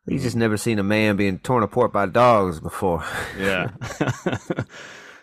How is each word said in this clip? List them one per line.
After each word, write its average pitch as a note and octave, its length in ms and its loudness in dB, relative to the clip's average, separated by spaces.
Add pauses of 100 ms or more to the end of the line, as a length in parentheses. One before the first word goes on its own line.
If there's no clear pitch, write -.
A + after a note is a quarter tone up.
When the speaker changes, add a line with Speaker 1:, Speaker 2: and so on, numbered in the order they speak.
Speaker 1:
He's - 80 -2
Speaker 2:
Mm-hmm. C3+ 80 -4
Speaker 1:
just A#2 120 -2
never A2+ 200 2
seen A2 240 -2
a - 20 0
man G#2+ 340 2
being G2 220 0
torn B2 240 0
apart G#2 300 2
by G2+ 140 2
dogs G2 520 4
before. E2+ 460 -2 (160)
<laughs> - 180 -10
Speaker 2:
Yeah. F#2+ 320 -2 (300)
<laughs> C3+ 100 0 (1120)